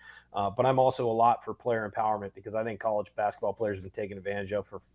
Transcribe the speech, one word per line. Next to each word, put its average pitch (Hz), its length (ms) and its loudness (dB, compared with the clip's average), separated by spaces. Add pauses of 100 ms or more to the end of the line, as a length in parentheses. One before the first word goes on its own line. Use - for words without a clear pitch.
(340)
uh, 98 160 -2
but 120 160 2
I'm 131 140 4
also 127 300 4
a - 20 0
lot 113 320 4
for 110 100 -8
player 110 400 -2
empowerment 107 420 -2
because 101 200 -10
I 110 80 0
think 113 160 -6
college 104 380 -2
basketball 104 340 -2
players 104 280 -2
have 90 40 -14
been 95 80 -14
taken 101 260 -8
advantage 101 360 -6
of, 101 120 -2
for 98 160 -14 (140)